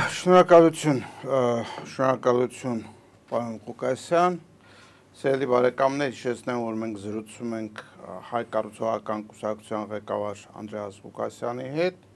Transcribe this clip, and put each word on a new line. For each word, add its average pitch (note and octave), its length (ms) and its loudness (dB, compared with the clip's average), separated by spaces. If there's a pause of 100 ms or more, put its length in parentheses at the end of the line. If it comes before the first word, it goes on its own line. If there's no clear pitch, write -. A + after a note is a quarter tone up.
շնորհակալություն, E3+ 920 6
ա, C3+ 400 -4 (400)
շնորհակալություն, B2+ 960 0 (460)
պարոն A#2 340 -4
Ղուկասյան։ E3 800 0 (800)
Սիրելի C3+ 340 0
բարեկամներ, C3+ 640 2
հիշեցնեմ, A#2+ 480 -4
որ A2 160 -4
մենք A2 220 -6
զրուցում A2 560 -8
ենք, G#2+ 240 -10
ա, - 360 -16 (140)
Հայ A#2 120 -2 (120)
կառուցողական A2 720 -4
կուսակցության G#2+ 640 -6
ղեկավար G#2 540 -6 (160)
Անդրեաս G#2 420 -10
Ղուկասյանի A#2+ 720 -8
հետ։ F3+ 400 -2